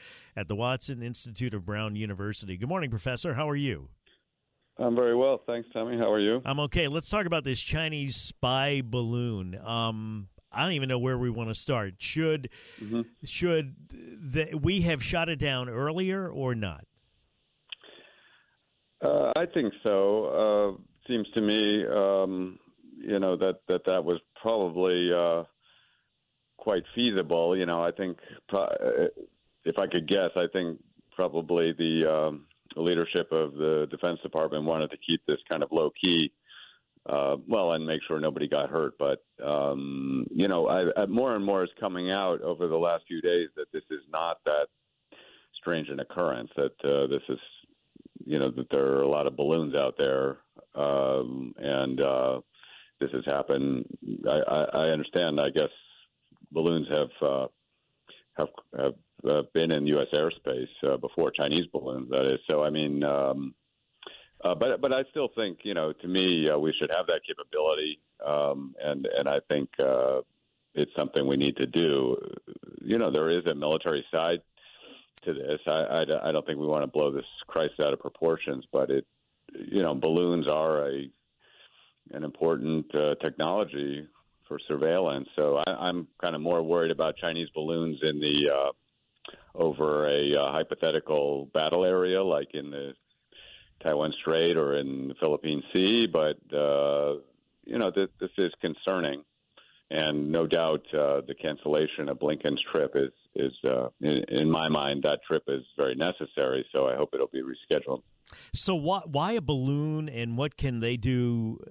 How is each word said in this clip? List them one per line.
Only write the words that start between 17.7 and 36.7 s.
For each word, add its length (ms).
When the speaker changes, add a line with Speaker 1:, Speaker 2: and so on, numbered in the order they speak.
Speaker 2:
Uh, 340
I 120
think 260
so. 920
Uh, 40
seems 260
to 60
me, 440
um, 720
you 220
know, 160
that, 320
that, 180
that 200
was 160
probably, 720
uh, 300
quite 280
feasible. 640
You 80
know, 180
I 80
think 260
pro-, 140
uh, 460
if 120
I 100
could 200
guess, 300
I 160
think 260
probably 600
the, 360
um, 360
leadership 560
of 220
the 360
Defense 320
Department 400
wanted 280
to 60
keep 300
this 120
kind 140
of 80
low 200
key, 300